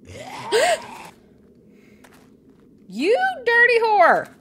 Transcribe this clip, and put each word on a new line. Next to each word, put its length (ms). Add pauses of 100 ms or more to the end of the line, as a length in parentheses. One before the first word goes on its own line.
<gasps> 1080 (1800)
You 300 (280)
dirty 360
whore! 460 (140)